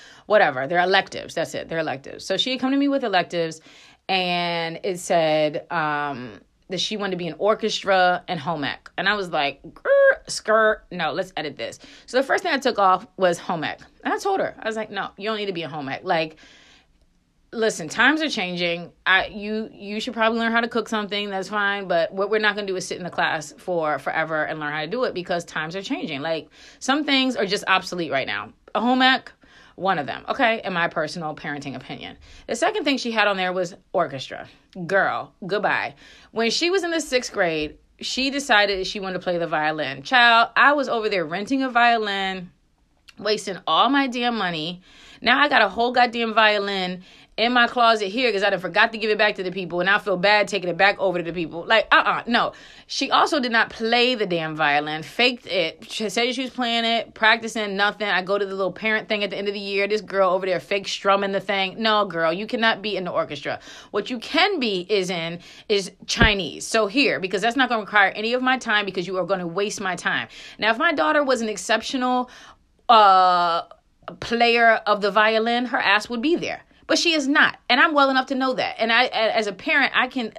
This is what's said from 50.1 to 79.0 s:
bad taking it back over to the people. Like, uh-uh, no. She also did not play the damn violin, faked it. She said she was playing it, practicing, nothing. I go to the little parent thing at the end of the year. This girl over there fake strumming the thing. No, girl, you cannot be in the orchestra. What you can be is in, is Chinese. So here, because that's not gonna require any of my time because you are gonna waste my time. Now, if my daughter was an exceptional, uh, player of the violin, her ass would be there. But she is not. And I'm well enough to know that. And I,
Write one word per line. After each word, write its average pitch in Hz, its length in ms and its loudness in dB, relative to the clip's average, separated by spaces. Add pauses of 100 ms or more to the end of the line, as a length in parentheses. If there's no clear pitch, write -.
bad 202 300 4
taking 180 220 -4
it 165 80 -4
back 196 220 4
over 185 180 0
to 170 60 -4
the 165 100 -6
people. 165 320 -6
Like, 220 260 2
uh-uh, 285 360 2
no. 226 260 0 (320)
She - 240 -6
also 330 300 2
did 247 120 -2
not 226 180 2
play 240 440 0
the 214 120 -2
damn 160 300 -4
violin, 151 480 0
faked 247 440 -2
it. 165 420 -4
She 214 200 -6
said 240 260 -2
she 262 80 -4
was 247 80 -10
playing 233 340 -2
it, 226 280 -2
practicing, 220 640 0
nothing. 202 320 0
I 185 140 0
go 190 160 0
to 202 80 -2
the 190 80 -6
little 190 180 -2
parent 214 380 -4
thing 208 140 -2
at 196 80 -2
the 180 60 -6
end 202 100 -6
of 202 60 -2
the 208 60 -8
year. 202 280 -2
This 208 140 -2
girl 185 300 2
over 185 140 0
there 180 140 0
fake 196 280 -4
strumming 196 440 0
the 196 80 -2
thing. 190 400 -2
No, 214 260 2
girl, 165 260 0
you 196 140 -4
cannot 226 360 0
be 202 140 -6
in 185 80 -4
the 175 80 -6
orchestra. 143 480 -6 (320)
What - 180 -4
you 247 100 -6
can 349 400 0
be 196 300 -2
is 190 200 0
in, 170 300 -6 (300)
is 196 220 0 (140)
Chinese. 202 640 0
So 220 200 2
here, 202 320 0
because 185 220 -4
that's 233 140 0
not 262 140 0
gonna 226 120 -2
require 202 280 4
any 226 240 -4
of 254 80 0
my 254 160 2
time 214 280 0
because 180 220 -6
you 190 100 -4
are 180 80 -2
gonna 180 220 -2
waste 196 340 -4
my 185 140 -4
time. 151 320 -4 (320)
Now, 208 100 2
if 226 80 2
my 320 160 2
daughter 302 300 2
was 254 180 0
an 220 80 -2
exceptional, 247 800 -2 (600)
uh, 185 760 8 (560)
player 233 640 4
of 208 160 2
the 202 80 2
violin, 220 560 2
her 247 140 -2
ass 208 300 2
would 240 120 -6
be 320 140 2
there. 110 260 -4 (240)
But - 140 2
she 330 140 2
is 285 140 0
not. 285 300 4 (120)
And 254 100 4
I'm 320 140 4
well 277 160 4
enough 262 180 0
to 277 80 -4
know 262 180 0
that. 113 240 -4
And 226 140 0
I, 240 140 4